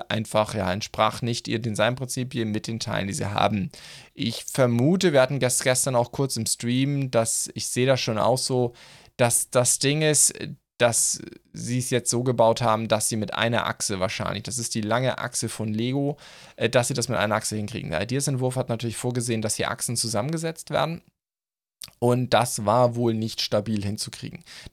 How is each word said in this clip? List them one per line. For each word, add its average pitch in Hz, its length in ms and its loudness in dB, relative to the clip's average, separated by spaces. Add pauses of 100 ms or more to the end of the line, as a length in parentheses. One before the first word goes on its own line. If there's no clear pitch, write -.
einfach, 107 460 0
ja, 95 180 0
entsprach 107 520 0
nicht 117 240 -2
ihr 113 100 0
Designprinzipien 120 960 -2
mit 107 160 -2
den 113 120 -6
Teilen, 101 280 -4
die 98 80 -4
sie 101 180 -4
haben. 175 380 2 (420)
Ich 117 320 -6
vermute, 143 680 2
wir 135 80 6
hatten 131 180 2
das 123 240 0
gestern 127 320 2
auch 120 160 2
kurz 135 260 -2
im 113 80 -2
Stream, 135 640 0
dass, 113 460 0
ich - 140 -6
sehe 127 180 2
das 131 120 4
schon 110 200 -2
auch 117 180 4
so, 123 360 0 (420)
dass - 340 2
das 127 300 2
Ding 147 240 2
ist, 151 320 4 (440)
dass - 400 2 (340)
sie 117 260 -2
es 123 100 -4
jetzt 120 220 0
so 120 100 2
gebaut 117 400 4
haben, 113 260 2
dass 107 220 2
sie 117 60 -2
mit 107 180 -2
einer 113 320 2
Achse 104 340 -4
wahrscheinlich, 95 440 -2
das - 160 -6
ist - 160 -4
die 117 60 0
lange 117 360 0
Achse - 320 -4
von 110 240 -4
Lego, 135 440 0 (380)
äh, 117 140 0
dass 120 200 2
sie 135 40 -2
das 120 160 -2
mit 110 80 -2
einer 104 160 2
Achse 107 220 -2
hinkriegen. 104 340 -6
Der 82 140 -2
Ideas-Entwurf 127 540 -2
hat 123 120 -4
natürlich 117 260 -4
vorgesehen, 120 460 -2
dass 110 140 -2
hier - 160 -2
Achsen 120 240 -4
zusammengesetzt 151 760 -4
werden. 151 320 -2 (960)
Und 123 360 2
das 113 300 2
war 117 300 4
wohl 117 200 2
nicht 110 260 -4
stabil 107 420 -2
hinzukriegen. 104 600 -8 (300)